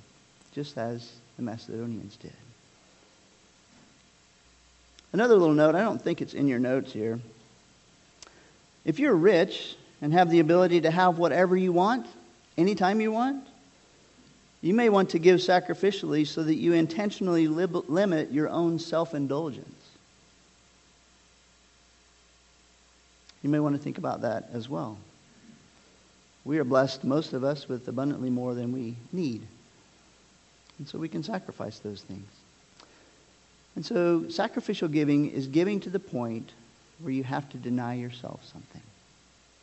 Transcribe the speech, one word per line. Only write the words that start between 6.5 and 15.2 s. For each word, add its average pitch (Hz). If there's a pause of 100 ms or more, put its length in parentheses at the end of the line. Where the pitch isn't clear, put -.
notes 127
here. 113 (1700)
If 160
you're 269
rich 175 (260)
and 147
have 175
the 165
ability 175
to 160
have 175
whatever 175
you 185
want, 208 (520)
anytime 196
you 220
want, 262 (1120)
you 165
may 233
want 196
to 170
give 175